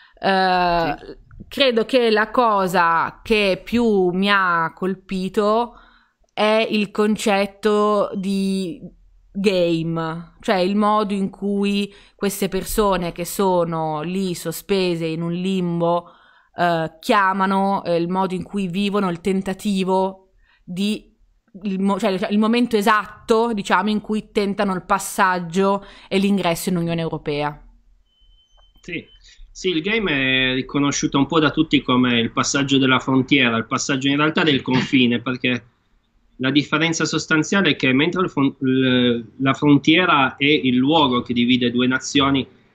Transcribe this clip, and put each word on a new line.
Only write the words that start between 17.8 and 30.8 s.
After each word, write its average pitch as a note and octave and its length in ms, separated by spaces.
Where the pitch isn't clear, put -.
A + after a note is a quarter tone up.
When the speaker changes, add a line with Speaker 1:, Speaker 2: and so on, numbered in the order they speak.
Speaker 1:
eh, E3+ 120
il E3+ 120
modo F#3 260
in F3 80
cui G3 260
vivono G3 420
il E3+ 100
tentativo F#3+ 1120
di, G3 500
il F#3+ 180
mo-, G3 180
cioè, G3 320
il G#3 80
momento A#3 380
esatto, A3 760
diciamo, G3 380
in G#3 100
cui G#3+ 320
tentano G3 420
il F3+ 100
passaggio F#3+ 1000
e G3 100
l'ingresso F#3+ 520
in F3+ 60
Unione E3+ 240
Europea. D3 600
Speaker 2:
Sì. - 240
Sì, - 140
il E3 140
game C3+ 680
è B2+ 40
riconosciuto C#3+ 640